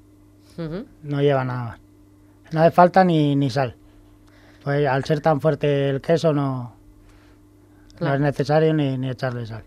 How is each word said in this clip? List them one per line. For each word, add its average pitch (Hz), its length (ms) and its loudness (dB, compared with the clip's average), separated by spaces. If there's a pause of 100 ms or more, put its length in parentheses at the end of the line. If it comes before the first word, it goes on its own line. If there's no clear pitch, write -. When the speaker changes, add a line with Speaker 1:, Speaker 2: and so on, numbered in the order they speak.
(580)
Speaker 1:
Ujú. 170 280 -10 (180)
Speaker 2:
No 143 180 -4
lleva 139 220 2
nada 123 220 -6
más. 107 140 -12 (720)
No 156 80 0
hace 160 100 6
falta 180 320 6
ni, 151 320 2
ni 139 140 2
sal. 120 260 -2 (880)
Pues 143 240 -2
al 131 160 0
ser 156 160 -2
tan 151 220 0
fuerte 143 480 0
el 135 100 -4
queso 165 320 0
no, 131 420 -4 (1200)
no - 40 -20
Speaker 1:
Clar. 147 180 -2
Speaker 2:
es 139 60 0
necesario 147 520 2
ni, 139 240 -2
ni 131 120 -6
echarle 123 380 -6
sal. 110 200 -14